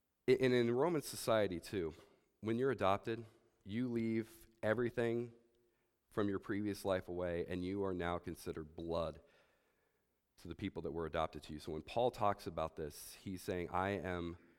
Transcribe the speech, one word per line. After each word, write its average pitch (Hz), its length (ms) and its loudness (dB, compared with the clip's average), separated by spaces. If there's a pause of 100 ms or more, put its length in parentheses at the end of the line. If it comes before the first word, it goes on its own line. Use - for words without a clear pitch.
(280)
i-, 127 100 8
and 127 140 6
in 120 180 6
Roman 143 320 2
society 104 580 2
too, 82 340 -2 (480)
when 113 160 0
you're 131 140 2
adopted, 104 520 2 (400)
you 117 240 -2
leave 113 420 0 (320)
everything 117 680 2 (840)
from 101 160 2
your 98 100 0
previous 101 460 -2
life 92 240 2
away, 87 400 -2
and 90 160 -2
you 98 200 -2
are 95 100 0
now 87 240 0
considered 82 480 -8 (100)
blood 82 420 -2 (1200)
to 90 60 -12
the 85 60 -6
people 92 280 -4
that 78 100 -4
were 82 140 -2
adopted 80 380 -2
to - 80 -12
you. 73 80 -10
So 82 120 -8
when 78 100 -6
Paul 120 280 2
talks 101 360 0
about 80 300 -4
this, - 460 -8
he's 92 180 -6
saying, 90 320 -2
"I 92 180 2
am 87 460 -2 (220)